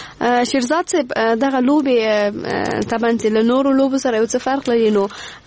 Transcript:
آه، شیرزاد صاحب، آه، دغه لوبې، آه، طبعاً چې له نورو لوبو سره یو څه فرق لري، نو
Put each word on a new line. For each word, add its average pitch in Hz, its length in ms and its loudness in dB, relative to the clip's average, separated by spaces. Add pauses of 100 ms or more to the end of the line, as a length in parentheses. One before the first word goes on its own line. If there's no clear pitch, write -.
(200)
آه، 240 240 2
شیرزاد 277 420 -2
صاحب، 285 300 -2
آه، 226 180 0
دغه 269 260 0
لوبې، 269 400 2
آه، 208 800 -2
طبعاً 233 380 0
چې 226 80 -2
له 220 160 2
نورو 262 280 2
لوبو 269 260 2
سره 254 200 0
یو 220 100 2
څه 226 100 -4
فرق 262 340 -2
لري، 233 200 4
نو 202 160 2 (400)